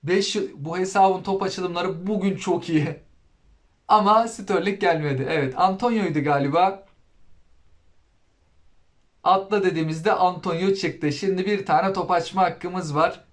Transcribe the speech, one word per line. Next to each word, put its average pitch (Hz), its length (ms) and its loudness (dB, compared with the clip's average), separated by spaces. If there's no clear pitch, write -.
Beş 196 320 0
yıl, 190 200 -4
bu 160 220 -8
hesabın 190 460 2
top 190 200 -2
açılımları 180 640 -4
bugün 196 280 0
çok - 340 -4
iyi. 151 300 -4
Ama 220 400 4
Sterling 196 540 -2
gelmedi. 147 480 0
Evet, 139 280 -2
Antonio'ydu 190 680 0
galiba. 151 640 2
Atla 196 400 2
dediğimizde 160 480 0
Antonio 180 600 0
çıktı. 151 380 -2
Şimdi 190 340 -2
bir 202 200 -2
tane 185 280 2
top 185 180 -2
açma 175 300 0
hakkımız 175 540 -2
var. 170 380 0